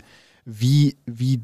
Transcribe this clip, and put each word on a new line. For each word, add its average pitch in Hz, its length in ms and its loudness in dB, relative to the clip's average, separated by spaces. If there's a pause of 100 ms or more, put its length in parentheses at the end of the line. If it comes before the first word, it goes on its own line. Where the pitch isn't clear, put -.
(460)
wie, 135 500 2 (100)
wie, 123 380 -4